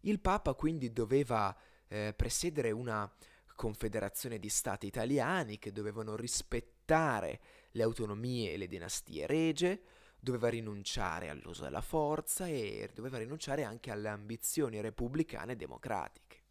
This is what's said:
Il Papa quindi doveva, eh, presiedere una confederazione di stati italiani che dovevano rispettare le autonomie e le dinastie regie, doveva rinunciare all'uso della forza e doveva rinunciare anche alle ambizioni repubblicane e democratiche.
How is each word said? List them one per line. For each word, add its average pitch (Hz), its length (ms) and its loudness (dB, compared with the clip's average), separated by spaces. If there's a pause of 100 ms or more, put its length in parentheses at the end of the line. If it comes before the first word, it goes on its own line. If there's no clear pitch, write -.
Il 208 180 2
Papa 190 340 4
quindi 143 400 0
doveva, 113 600 4 (320)
eh, 104 280 -2
presiedere 143 560 2
una 110 400 0 (440)
confederazione 110 840 -2
di 107 100 -6
stati - 380 0
italiani 127 720 2
che 104 120 -8
dovevano 107 440 -4
rispettare 120 1300 2 (300)
le 117 120 2
autonomie 113 720 0
e 82 40 -4
le 95 100 -4
dinastie - 580 -6
regie, 160 560 2 (420)
doveva 120 240 2
rinunciare 101 840 -2
all'uso 76 340 -10
della 71 180 -2
forza 156 680 0
e 107 460 -2
doveva 131 240 -8
rinunciare 135 460 -4
anche 117 280 -6
alle 104 160 -4
ambizioni 107 720 -2
repubblicane 120 720 -2
e 127 60 -4
democratiche. - 920 -6